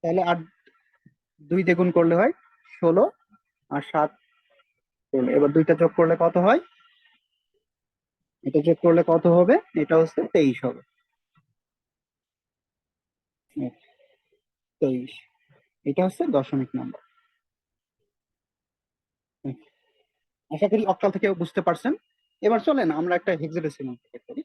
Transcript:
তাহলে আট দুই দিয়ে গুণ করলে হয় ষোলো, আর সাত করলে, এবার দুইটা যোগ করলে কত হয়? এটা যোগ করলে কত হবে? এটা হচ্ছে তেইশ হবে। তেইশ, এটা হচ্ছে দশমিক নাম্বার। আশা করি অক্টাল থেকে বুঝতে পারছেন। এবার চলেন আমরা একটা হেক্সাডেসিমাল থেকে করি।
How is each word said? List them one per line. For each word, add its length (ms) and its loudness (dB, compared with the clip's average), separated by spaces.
তাহলে 220 -2
আট 160 2
দুই 220 -2
দিয়ে 120 2
গুণ 160 2
করলে 240 2
হয় 180 2
ষোলো, 320 2
আর 120 -6
সাত 300 -2
করলে, 260 -2
এবার 140 2
দুইটা 240 2
যোগ 220 0
করলে 220 2
কত 180 0
হয়? 220 2
এটা 180 0
যোগ 160 2
করলে 260 4
কত 200 2
হবে? 280 4
এটা 220 0
হচ্ছে 240 0
তেইশ 320 2
হবে। 160 -6
তেইশ, 320 -4
এটা 200 -2
হচ্ছে 220 -4
দশমিক 480 -4
নাম্বার। 260 -10
আশা 160 0
করি 140 0
অক্টাল 260 -2
থেকে 160 -4
বুঝতে 200 -4
পারছেন। 320 -2
এবার 180 2
চলেন 320 0
আমরা 240 -2
একটা 160 -4
হেক্সাডেসিমাল 640 -8
থেকে 320 -20
করি। 180 -14